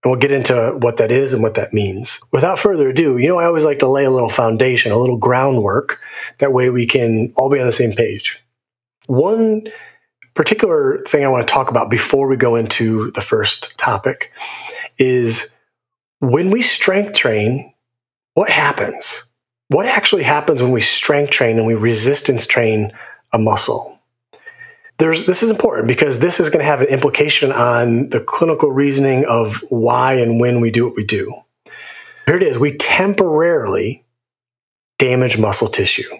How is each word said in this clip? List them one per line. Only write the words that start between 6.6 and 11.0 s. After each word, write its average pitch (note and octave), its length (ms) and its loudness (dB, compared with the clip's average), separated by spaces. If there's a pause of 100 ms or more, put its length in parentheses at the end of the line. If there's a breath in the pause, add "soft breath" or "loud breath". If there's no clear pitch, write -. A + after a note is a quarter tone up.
we A#2+ 160 0
can A#2 480 0
all C3+ 160 0
be C#3 80 2
on B2+ 80 0
the B2+ 60 0
same A#2 200 0
page. - 480 -4 (680)
One G#3+ 580 0 (680 loud breath)
particular D#3 640 2 (100)